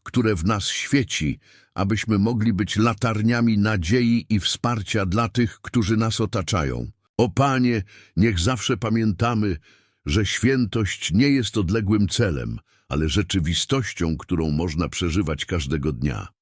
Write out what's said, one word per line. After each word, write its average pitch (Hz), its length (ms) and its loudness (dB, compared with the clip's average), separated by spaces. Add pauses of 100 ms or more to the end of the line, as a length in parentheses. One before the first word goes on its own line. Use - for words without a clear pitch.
które 110 320 0
w 80 100 -2
nas 104 220 0
świeci, - 720 -2 (360)
abyśmy 101 440 0
mogli 110 340 2
być 95 240 -2
latarniami 113 840 2
nadziei 110 680 2
i 104 120 2
wsparcia 107 680 -2
dla 110 220 0
tych, 120 320 -2
którzy 110 360 0
nas 110 240 0
otaczają. 80 720 -2 (280)
O 120 100 4
Panie, 123 540 2 (340)
niech 98 240 2
zawsze 120 360 0
pamiętamy, 110 800 0 (500)
że 92 200 2
świętość 117 880 0
nie 123 160 4
jest 127 300 0
odległym 104 500 2
celem, 64 500 -2 (300)
ale 78 200 0
rzeczywistością, 85 1080 0
którą 80 340 -2
można 78 380 -2
przeżywać 80 560 -2
każdego 76 480 -2
dnia. 58 360 -4 (140)